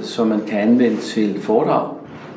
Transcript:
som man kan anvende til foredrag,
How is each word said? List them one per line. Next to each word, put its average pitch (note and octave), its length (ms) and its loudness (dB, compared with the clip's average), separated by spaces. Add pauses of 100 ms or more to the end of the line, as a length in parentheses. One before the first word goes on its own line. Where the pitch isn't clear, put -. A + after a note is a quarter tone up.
som - 240 -2
man G#2+ 200 0
kan G#2+ 120 -2
anvende A2+ 380 4
til G#2 440 -2
foredrag, - 480 2 (480)